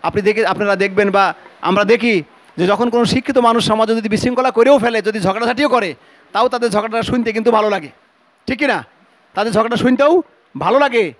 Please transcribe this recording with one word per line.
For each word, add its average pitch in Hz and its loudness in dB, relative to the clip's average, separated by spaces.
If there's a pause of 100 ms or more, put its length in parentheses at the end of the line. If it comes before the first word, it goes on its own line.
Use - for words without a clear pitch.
আপনি 165 -2
দেখে, 214 0 (100)
আপনারা 202 0
দেখবেন 202 0
বা 196 4 (440)
আমরা 196 2
দেখি 226 2 (440)
যে 165 0
যখন 240 0
কোনো 240 2
শিক্ষিত 254 0 (100)
মানুষ 226 2
সমাজে 220 0
যদি 214 -4
বিশৃঙ্খলা 254 -2
করেও 262 6
ফেলে, 233 -2 (100)
যদি 220 -4
ঝগড়াঝাটিও 233 -2
করে, 202 0 (440)
তাও 226 2
তাদের 240 -2
ঝগড়াটা 220 -2
শুনতে 240 -2
কিন্তু 226 0
ভালো 214 0
লাগে, 151 -8 (580)
ঠিক 247 -6
কি 294 0
না? 180 -2 (560)
তাদের 214 -2
ঝগড়া 233 0
শুনতেও 269 2 (420)
ভালো 175 0
লাগে। 240 0 (160)